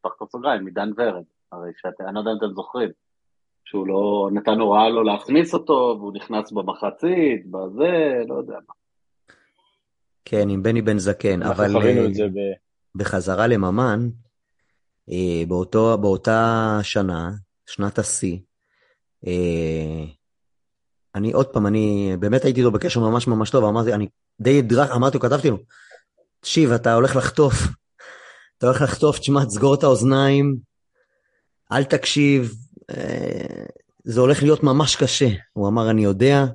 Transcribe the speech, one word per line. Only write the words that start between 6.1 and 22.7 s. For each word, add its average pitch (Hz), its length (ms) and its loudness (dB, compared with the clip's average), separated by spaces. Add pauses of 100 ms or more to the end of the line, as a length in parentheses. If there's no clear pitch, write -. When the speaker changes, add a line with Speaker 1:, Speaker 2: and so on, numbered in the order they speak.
Speaker 1:
נכנס 107 380 -8
במחצית, 104 1000 -2
בזה, 127 760 -2
לא 139 80 -8
יודע 131 180 -10 (140)
מה. - 60 -20 (1500)
Speaker 2:
כן, 104 240 0
עם 95 140 -2
בני 113 180 2
בן 107 160 0
זקן, 95 440 0
Speaker 3:
אנחנו - 220 -2
Speaker 2:
אבל, 101 100 0
Speaker 3:
חווינו 117 280 4
Speaker 2:
אה, 113 40 2
Speaker 3:
את 101 80 -2
זה 104 140 -2
ב- 98 280 -6 (400)
Speaker 2:
בחזרה 95 520 -2
לממן, 113 600 0 (1040)
אה, 87 360 -2
באותו, 107 500 0
באותה 110 840 0
שנה, 90 480 -4 (340)
שנת 101 340 -6
השיא, 92 380 -4 (920)
אה, 80 760 -2 (1120)
אני, 104 160 -2
עוד 135 160 2
פעם, 104 200 0
אני 104 520 0
באמת 107 260 0
הייתי 127 140 2
איתו 123 120 4